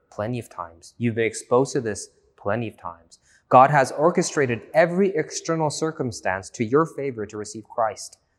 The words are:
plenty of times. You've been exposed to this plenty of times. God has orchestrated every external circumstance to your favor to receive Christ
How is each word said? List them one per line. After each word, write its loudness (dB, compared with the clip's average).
plenty -6
of -10
times. -16
You've -2
been 0
exposed 0
to -2
this -8
plenty -4
of -12
times. -16
God 8
has 2
orchestrated 0
every 2
external -2
circumstance -4
to -4
your 4
favor -8
to -12
receive -12
Christ -4